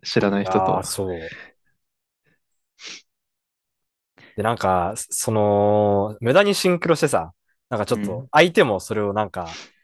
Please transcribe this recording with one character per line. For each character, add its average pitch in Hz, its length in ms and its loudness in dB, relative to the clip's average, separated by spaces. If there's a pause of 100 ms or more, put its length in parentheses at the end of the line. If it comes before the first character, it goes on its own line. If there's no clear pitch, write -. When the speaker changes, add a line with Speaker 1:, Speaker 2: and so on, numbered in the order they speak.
Speaker 1:
知 - 160 -2
ら 101 120 2
な 101 100 -2
い 98 40 -8
人 - 80 -2
と。 - 60 2 (180)
Speaker 2:
あ 95 40 -4
ー、 92 40 -10
そ - 280 -6
う。 85 60 -8 (3250)
で、 104 80 -4
な 110 100 2
ん 117 40 -4
か、 92 380 0
そ - 360 -6
の、 104 920 2
無 117 120 2
駄 190 100 6
に 202 120 0
シ - 140 0
ン 175 100 0
ク 170 80 -4
ロ 165 80 2
し - 40 -2
て 160 80 2
さ、 85 260 -4 (360)
な 120 80 -6
ん - 20 -4
か 104 60 -4
ち - 100 -4
ょ 107 60 -4
っ 104 40 -6
と、 98 140 -8
Speaker 1:
う 131 40 -12
ん。 131 80 -20
Speaker 2:
相 165 200 4
手 196 120 4
も 107 160 0
そ - 140 -10
れ 107 80 -2
を 101 120 -2
な 107 120 -2
ん 95 40 -8
か、 87 180 -10 (360)